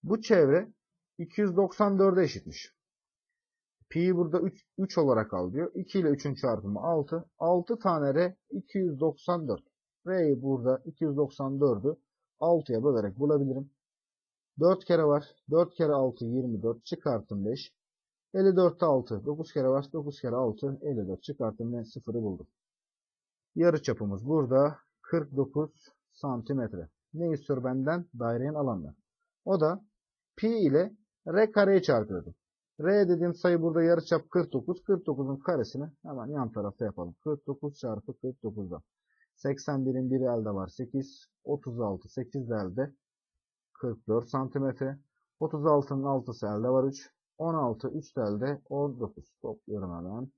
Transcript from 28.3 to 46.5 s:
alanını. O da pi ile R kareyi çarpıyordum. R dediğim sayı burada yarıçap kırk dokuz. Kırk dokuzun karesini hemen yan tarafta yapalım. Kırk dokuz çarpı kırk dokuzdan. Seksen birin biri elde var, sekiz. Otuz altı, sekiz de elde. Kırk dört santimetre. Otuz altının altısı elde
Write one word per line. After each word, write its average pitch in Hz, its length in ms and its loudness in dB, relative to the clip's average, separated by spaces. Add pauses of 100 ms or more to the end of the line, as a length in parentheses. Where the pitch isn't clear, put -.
alanını. 107 400 -2 (500)
O 185 160 2
da 160 240 0 (520)
pi 214 120 -2
ile 190 440 4 (340)
R 208 260 2
kareyi 196 300 6
çarpıyordum. 104 520 0 (460)
R 190 280 4
dediğim 170 260 2
sayı 170 280 4
burada 165 200 2
yarıçap 165 480 2
kırk 175 220 0
dokuz. 175 300 -4
Kırk 190 240 0
dokuzun 135 300 -2
karesini 139 480 -2 (180)
hemen 131 240 -10
yan 135 260 -4
tarafta 101 320 -6
yapalım. 87 300 -8 (100)
Kırk 151 220 -4
dokuz 143 320 -8
çarpı 117 420 -8
kırk 127 220 -8
dokuzdan. 98 400 -8 (600)
Seksen 139 440 -2
birin 131 240 -2
biri 127 120 0
elde 117 280 -2
var, 95 180 -4
sekiz. 135 580 -8 (180)
Otuz 135 360 -6
altı, 101 280 -4
sekiz 123 420 -8
de 117 40 -2
elde. 107 380 -4 (880)
Kırk 117 280 -8
dört 113 200 0
santimetre. 135 680 -4 (420)
Otuz 156 260 -2
altının 143 380 2
altısı 127 420 -2
elde 107 220 -2